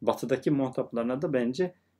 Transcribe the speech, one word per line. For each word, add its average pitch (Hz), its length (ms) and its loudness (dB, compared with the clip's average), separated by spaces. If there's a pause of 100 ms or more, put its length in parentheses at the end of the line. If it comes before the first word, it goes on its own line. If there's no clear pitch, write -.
batıdaki 131 480 0
muhataplarına 127 720 0
da 160 100 -2
bence 131 420 0 (260)